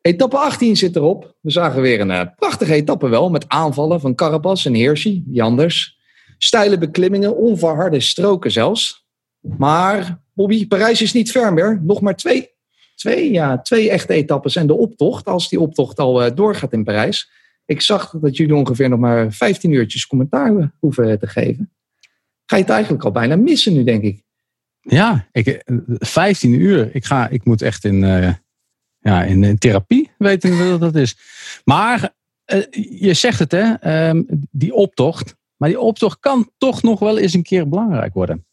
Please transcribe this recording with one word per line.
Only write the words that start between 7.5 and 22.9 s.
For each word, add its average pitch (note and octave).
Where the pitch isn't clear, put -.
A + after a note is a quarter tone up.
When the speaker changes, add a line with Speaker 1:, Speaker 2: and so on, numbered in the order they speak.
Speaker 1:
stroken F3
zelfs. B2
Maar, F3
Bobby, G3+
Parijs A3
is G#3
niet A3+
ver A3+
meer. F#3+
Nog G3
maar G3
twee, -
twee, C4
ja, C#3+
twee A3
echte F#3
etappes C#3+
en E3+
de -
optocht. A3+
Als F#3
die F#3
optocht D3
al, B2+
eh, A#2+
doorgaat G3
in A2
Parijs. A2
Ik D3+
zag -
dat C#3+
jullie D3+
ongeveer C3
nog B2
maar A#2
vijftien F#3+
uurtjes A#2+
commentaar, G#3
eh, E3
hoeven A2+
te G#2+
geven. A#2+
Ga -
je G3
het G3
eigenlijk G#3+